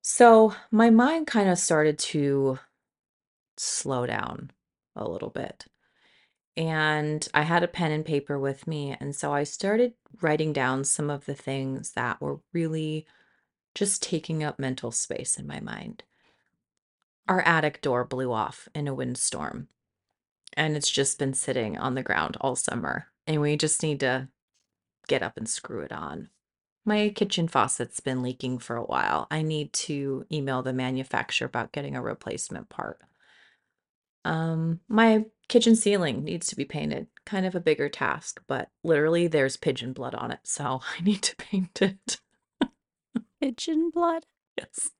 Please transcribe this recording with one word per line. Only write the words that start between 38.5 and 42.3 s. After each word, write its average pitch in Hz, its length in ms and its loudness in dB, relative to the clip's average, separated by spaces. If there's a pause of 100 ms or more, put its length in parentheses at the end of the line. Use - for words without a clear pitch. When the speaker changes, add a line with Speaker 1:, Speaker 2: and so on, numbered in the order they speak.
Speaker 1:
literally 165 440 4
there's 139 300 2
pigeon 131 360 -4
blood 127 220 -8
on 117 160 -6
it, - 140 -10
so 131 360 -4 (100)
<laughs> - 80 -10
I 170 40 -6
need 202 200 2
to - 140 -2
paint - 460 -2
it. - 380 -2 (1200)